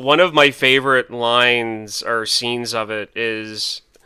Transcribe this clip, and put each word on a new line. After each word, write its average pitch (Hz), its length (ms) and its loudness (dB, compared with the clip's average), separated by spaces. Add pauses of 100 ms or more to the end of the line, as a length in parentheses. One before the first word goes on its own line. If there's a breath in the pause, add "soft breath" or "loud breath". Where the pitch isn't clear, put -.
one 143 180 4
of 175 140 4
my 147 160 6
favorite 131 600 2
lines 117 920 0
or 113 240 -2
scenes 120 480 -4
of 110 160 -4
it 107 240 -8
is 110 680 -6 (240 soft breath)